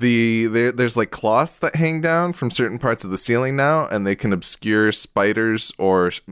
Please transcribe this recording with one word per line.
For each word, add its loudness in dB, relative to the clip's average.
the, 2
there, 0
there's, -2
like, 0
cloths 0
that -2
hang 0
down 0
from -4
certain 0
parts -2
of -8
the -2
ceiling 0
now, 0
and -2
they 0
can -2
obscure 0
spiders 0
or, 2